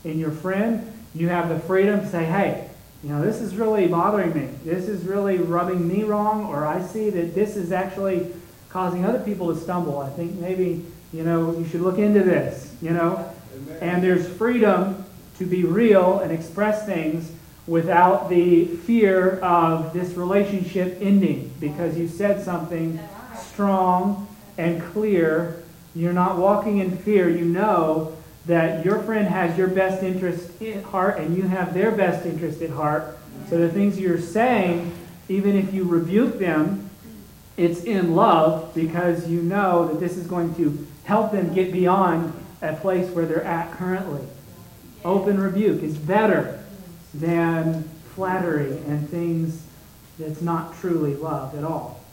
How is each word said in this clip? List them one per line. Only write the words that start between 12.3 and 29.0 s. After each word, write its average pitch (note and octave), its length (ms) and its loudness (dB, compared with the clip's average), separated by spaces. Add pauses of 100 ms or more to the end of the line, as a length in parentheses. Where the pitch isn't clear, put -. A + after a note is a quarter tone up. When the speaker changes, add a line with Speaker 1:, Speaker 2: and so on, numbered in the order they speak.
Speaker 1:
you D#3+ 100 -6
know? F3 360 0 (280)
Speaker 2:
Amen. D3+ 260 -14
Speaker 1:
And F3+ 220 -2
there's F3+ 240 2
freedom G#3 800 2 (340)
to F#3 60 -4
be F3 200 0
real F#3+ 560 6
and E3 120 -2
express G#3 540 -2
things E3 440 -4 (360)
without F3 640 4
the F3 340 6
fear F#3+ 760 4
of E3 520 2
this F3+ 240 -4
relationship F#3 840 0
ending F3 600 2
because D#3 380 -4
you E3 100 -2
said G3 340 -2
something E3 560 -4 (380)
strong F#3+ 880 0 (300)
and E3 260 0
clear. E3+ 800 0 (320)
You're E3+ 200 0
not F3+ 240 2
walking G3+ 400 2
in F3+ 180 -2
fear. F#3+ 320 2
You E3+ 160 0
know E3+ 680 2 (320)
that E3 380 2
your G#3+ 160 2